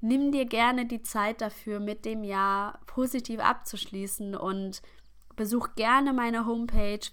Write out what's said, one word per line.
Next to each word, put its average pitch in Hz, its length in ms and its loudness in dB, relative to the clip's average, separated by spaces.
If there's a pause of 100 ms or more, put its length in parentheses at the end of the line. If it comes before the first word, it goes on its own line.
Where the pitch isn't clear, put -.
nimm 269 300 4
dir 269 140 2
gerne 240 420 2
die 240 160 -6
Zeit 214 380 -2
dafür, 208 380 -6
mit 208 260 -6
dem 220 180 -4
Jahr 196 640 0
positiv 247 520 -2
abzuschließen 196 960 -2
und 190 460 -4 (540)
besuch 226 400 -2
gerne 269 380 4
meine 233 320 0
Homepage 226 540 4 (140)